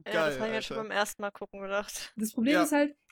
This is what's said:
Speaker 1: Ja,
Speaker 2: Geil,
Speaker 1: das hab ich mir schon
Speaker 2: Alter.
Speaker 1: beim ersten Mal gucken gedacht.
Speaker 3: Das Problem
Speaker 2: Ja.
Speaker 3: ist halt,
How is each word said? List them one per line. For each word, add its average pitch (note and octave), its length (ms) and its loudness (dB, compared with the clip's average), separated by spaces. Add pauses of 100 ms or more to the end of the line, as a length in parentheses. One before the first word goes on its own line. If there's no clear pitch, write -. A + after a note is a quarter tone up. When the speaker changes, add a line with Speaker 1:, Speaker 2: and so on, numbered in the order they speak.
Speaker 1:
Ja, G3 60 -6
Speaker 2:
Geil, D#3+ 180 4
Speaker 1:
das C#3 100 -2
hab A3 60 0
ich A3 60 -2
mir A3 100 -2
schon G#3+ 160 -6
Speaker 2:
Alter. A3 100 -6
Speaker 1:
beim G3 80 -2
ersten G#3 260 -2
Mal G3+ 80 -2
gucken G3 300 -12
gedacht. G3 560 -4
Speaker 3:
Das A3 160 -4
Problem B3 220 4
Speaker 2:
Ja. E4 80 6
Speaker 3:
ist D4+ 100 2
halt, D4 220 4 (160)